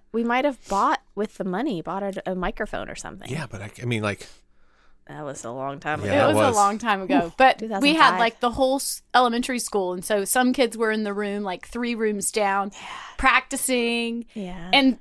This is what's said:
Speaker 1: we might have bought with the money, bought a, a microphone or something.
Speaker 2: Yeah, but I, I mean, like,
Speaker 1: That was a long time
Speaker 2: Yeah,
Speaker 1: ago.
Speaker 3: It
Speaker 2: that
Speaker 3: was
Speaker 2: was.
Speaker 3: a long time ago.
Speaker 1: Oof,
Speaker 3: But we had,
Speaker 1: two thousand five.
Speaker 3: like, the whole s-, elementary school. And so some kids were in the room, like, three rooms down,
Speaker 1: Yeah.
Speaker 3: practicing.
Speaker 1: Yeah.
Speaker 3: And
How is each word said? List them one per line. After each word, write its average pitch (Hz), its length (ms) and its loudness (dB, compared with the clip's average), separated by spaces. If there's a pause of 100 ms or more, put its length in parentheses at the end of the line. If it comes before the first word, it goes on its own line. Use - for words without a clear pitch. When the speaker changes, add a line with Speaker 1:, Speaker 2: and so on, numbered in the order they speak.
(120)
Speaker 1:
we 226 120 0
might 240 220 0
have 269 120 -2 (100)
bought 233 320 0 (140)
with 214 220 -6
the 196 80 -6
money, 196 380 -4
bought 185 200 -6
a, 196 300 -6
a - 20 -2
microphone 180 540 -6
or - 60 -12
something. - 360 -14
Speaker 2:
Yeah, 147 180 -6
but 101 120 -12
I, 104 100 -12 (120)
I - 20 -10
mean, 120 180 -2
like, 101 240 -4 (800)
Speaker 1:
That 147 180 -14
was 139 200 -10
a 113 80 -10
long 135 280 -8
time 151 200 -4
Speaker 2:
Yeah, 208 60 -4
Speaker 1:
ago. 202 80 0
Speaker 3:
It 285 40 4
Speaker 2:
that 285 100 6
Speaker 3:
was 302 80 4
Speaker 2:
was. 247 200 4
Speaker 3:
a - 20 4
long 202 200 4
time 202 240 0
ago. 180 240 2
Speaker 1:
Oof, 170 100 -12
Speaker 3:
But 262 240 6
we 220 80 -8
had, - 0 -
Speaker 1:
two - 0 -
thousand 262 300 2
five. 262 220 6
Speaker 3:
like, 233 200 0
the 247 120 2
whole 262 240 2
s-, - 260 -4 (120)
elementary 240 460 2
school. 190 320 -2
And 180 120 -8
so 208 200 0
some 254 300 2
kids 240 240 0
were 226 120 0
in 214 140 -2
the 202 100 -4
room, 208 300 -4
like, 180 240 -8
three 240 260 -4
rooms 214 380 -2
down, 196 400 0
Speaker 1:
Yeah. - 80 -18 (360)
Speaker 3:
practicing. 233 1080 0 (100)
Speaker 1:
Yeah. 180 380 -8
Speaker 3:
And 269 280 6